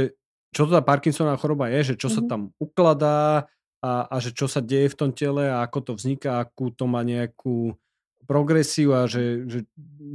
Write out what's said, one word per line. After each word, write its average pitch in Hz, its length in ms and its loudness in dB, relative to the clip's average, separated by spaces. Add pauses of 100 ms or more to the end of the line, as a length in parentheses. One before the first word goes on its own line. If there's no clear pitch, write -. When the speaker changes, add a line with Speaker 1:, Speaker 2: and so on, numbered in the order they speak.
(500)
Speaker 1:
čo - 140 0
to 151 80 0
tá 165 100 6
Parkinsonová 143 540 2
choroba 139 340 -2
je, 135 220 0
že - 40 -2
čo 131 120 -4
sa 110 100 -2
Speaker 2:
Mhm. 233 100 -2
Speaker 1:
tam 113 120 -4 (160)
ukladá 151 880 2 (320)
a, 127 120 -4 (160)
a 131 100 -6
že 123 160 -4
čo 139 140 -4
sa 135 120 -2
deje 139 300 2
v - 80 -12
tom 143 160 -2
tele 143 340 -2
a 127 140 -2
ako 120 220 -4
to 123 120 -8
vzniká, 127 460 -4
akú 120 280 -6
to 120 160 -8
má 123 160 -2
nejakú 120 760 -4 (480)
progresiu 147 680 2
a 127 140 4
že, 120 400 -2
že 120 140 -6 (560)